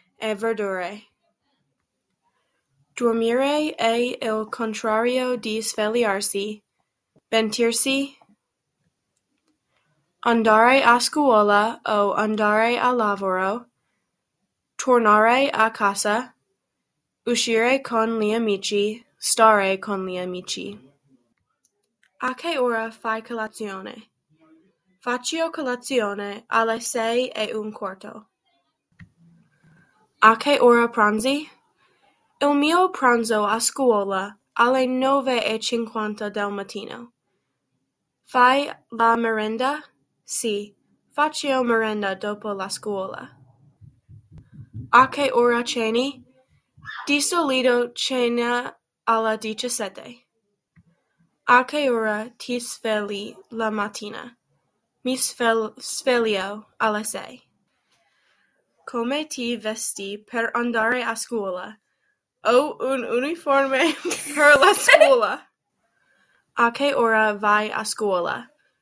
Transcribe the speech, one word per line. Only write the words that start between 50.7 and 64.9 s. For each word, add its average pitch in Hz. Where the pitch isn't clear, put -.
A 247
che 294
ora 220
ti 247
svegli 214
la 226
mattina? 208
Mi 254
svel-, 226
sveglio 214
alle 214
sei. 202
Come 262
ti 240
vesti 208
per 233
andare 240
a 233
scuola? 202
Ho 254
un 254
uniforme 277
<laughs> -
per 294
la 359
scuola. 262